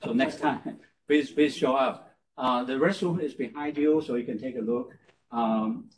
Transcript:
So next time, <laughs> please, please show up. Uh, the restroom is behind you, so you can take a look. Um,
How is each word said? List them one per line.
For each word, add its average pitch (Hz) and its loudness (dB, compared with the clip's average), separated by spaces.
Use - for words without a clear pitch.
So 117 -4
next - 0
time, - -4
<laughs> - -20
please, 147 4
please 147 2
show 131 2
up. 127 -2
Uh, 123 0
the 127 -4
restroom 170 0
is 143 -4
behind 147 -6
you, 151 4
so 123 -4
you 120 -2
can 113 -6
take 123 -6
a 113 -4
look. 120 -4
Um, 110 -2